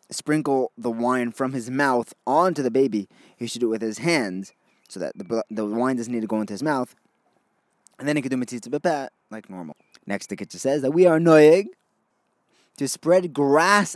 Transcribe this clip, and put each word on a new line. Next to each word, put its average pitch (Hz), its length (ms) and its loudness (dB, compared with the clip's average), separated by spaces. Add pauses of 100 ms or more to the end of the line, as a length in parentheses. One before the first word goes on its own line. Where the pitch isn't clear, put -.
(100)
sprinkle 147 680 -2
the 120 120 -4
wine 120 400 -2
from 131 220 -4
his 120 160 -8
mouth 131 460 -2 (120)
onto 151 360 2
the 127 80 -2
baby. 113 360 0 (300)
He 120 100 -10
should 120 140 -10
do 120 60 0
it 110 60 -2
with 107 100 -4
his 110 160 -6
hands, 110 560 -2 (340)
so - 100 -16
that 82 200 -8
the 95 60 -14
bl-, 113 160 -4 (100)
the 107 160 -6
wine 123 300 -2
doesn't 117 140 -8
need 117 120 -4
to 110 40 -4
go 107 140 -4
into 104 140 -8
his 98 80 -10
mouth. 143 320 -4 (1040)
And 139 100 -8
then 151 80 0
he 143 60 -2
could 127 80 -6
do 127 80 -4
Metzitza 123 300 -8
B'Peh 147 400 -4 (220)
like 107 200 -16
normal. 87 260 -14 (300)
Next, 98 220 -8
the 98 100 -10
Kitzur - 180 -14
says 139 240 -2
that 131 120 -2
we 175 120 6
are 165 140 6
noyeg 160 480 8 (1120)
to 139 100 -4
spread 175 460 0
grass 165 600 4